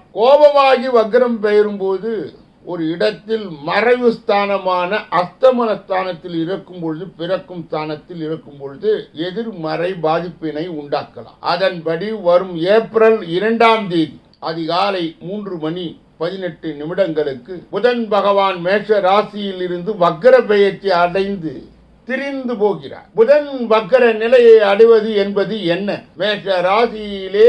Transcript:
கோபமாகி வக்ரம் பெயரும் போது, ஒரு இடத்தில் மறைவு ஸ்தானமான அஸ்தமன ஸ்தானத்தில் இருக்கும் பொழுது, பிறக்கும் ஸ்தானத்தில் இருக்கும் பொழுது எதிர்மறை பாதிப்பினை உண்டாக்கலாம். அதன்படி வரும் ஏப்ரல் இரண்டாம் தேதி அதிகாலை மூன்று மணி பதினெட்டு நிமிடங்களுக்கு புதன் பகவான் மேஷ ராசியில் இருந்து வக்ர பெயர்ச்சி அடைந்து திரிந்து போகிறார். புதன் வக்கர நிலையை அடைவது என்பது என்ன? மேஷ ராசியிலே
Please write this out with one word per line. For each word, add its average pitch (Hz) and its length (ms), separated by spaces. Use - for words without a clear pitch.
கோபமாகி 269 760
வக்ரம் 240 520
பெயரும் 208 380
போது, 190 540
ஒரு 165 260
இடத்தில் 208 560
மறைவு 233 480
ஸ்தானமான 196 880
அஸ்தமன 220 720
ஸ்தானத்தில் 180 580
இருக்கும் 175 380
பொழுது, 160 280
பிறக்கும் 175 600
ஸ்தானத்தில் 156 540
இருக்கும் 151 380
பொழுது 139 540
எதிர்மறை 175 760
பாதிப்பினை 160 760
உண்டாக்கலாம். 143 720
அதன்படி 180 720
வரும் 185 460
ஏப்ரல் 214 680
இரண்டாம் 214 600
தேதி 160 320
அதிகாலை 170 800
மூன்று 190 380
மணி 160 420
பதினெட்டு 170 600
நிமிடங்களுக்கு 156 760
புதன் 226 380
பகவான் 196 540
மேஷ 202 380
ராசியில் 196 640
இருந்து 175 320
வக்ர 196 520
பெயர்ச்சி 202 440
அடைந்து 175 840
திரிந்து 262 520
போகிறார். 170 480
புதன் 269 520
வக்கர 220 460
நிலையை 226 460
அடைவது 214 560
என்பது 196 500
என்ன? 170 380
மேஷ 185 460
ராசியிலே 202 880